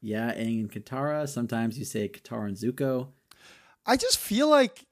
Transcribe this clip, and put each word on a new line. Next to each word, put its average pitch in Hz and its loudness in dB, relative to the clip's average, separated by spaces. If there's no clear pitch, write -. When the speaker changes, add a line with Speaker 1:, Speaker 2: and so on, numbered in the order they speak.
Speaker 1:
"Yeah, 113 -2
Aang 113 -2
and 104 -6
Katara." 143 -4
Sometimes 117 -2
you - -6
say, 104 -4
"Katara 110 -8
and 98 -6
Zuko." 131 -2
Speaker 2:
I 247 6
just 494 2
feel 262 2
like 277 4